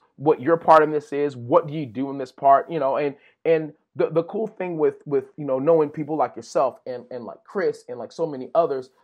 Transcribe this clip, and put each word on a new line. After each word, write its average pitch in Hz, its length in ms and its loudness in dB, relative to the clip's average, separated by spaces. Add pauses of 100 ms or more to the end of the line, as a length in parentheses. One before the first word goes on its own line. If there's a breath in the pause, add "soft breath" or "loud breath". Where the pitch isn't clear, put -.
(180)
what 143 220 2
your 156 180 2
part 160 260 6
in 151 80 0
this 147 200 -4
is? 143 240 -2
What 131 320 2
do 143 60 -10
you 151 140 -6
do 131 240 -6
in 139 80 -8
this 127 120 -10
part?" 139 380 4
You 165 100 -6
know, 135 180 -2
and, 143 180 -2 (300 soft breath)
and 160 280 0 (220)
the, - 160 -2
the 165 140 0
cool 214 200 -6
thing 180 320 -8
with, 147 200 2 (100)
with, 139 300 -2
you 151 60 -10
know, 135 140 -2
knowing 151 320 2
people 151 280 -8
like 127 180 -2
yourself 123 500 -2
and, 123 240 -10
and 120 160 -12
like - 200 -16
Chris 160 440 -4
and, 123 80 -10
like, 117 140 -14
so 160 160 -4
many 127 260 -10
others 143 380 0 (120)